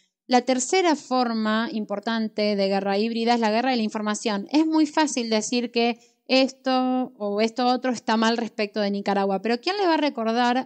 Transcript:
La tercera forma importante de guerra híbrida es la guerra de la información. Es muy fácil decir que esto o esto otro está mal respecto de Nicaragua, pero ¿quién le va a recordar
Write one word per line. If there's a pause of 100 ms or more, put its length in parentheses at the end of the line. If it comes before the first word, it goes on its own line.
(280)
La
tercera
forma
importante
de
guerra
híbrida
es
la
guerra
de
la
información.
Es
muy
fácil
decir
que (140)
esto
o
esto
otro
está
mal
respecto
de
Nicaragua,
pero
¿quién
le
va
a
recordar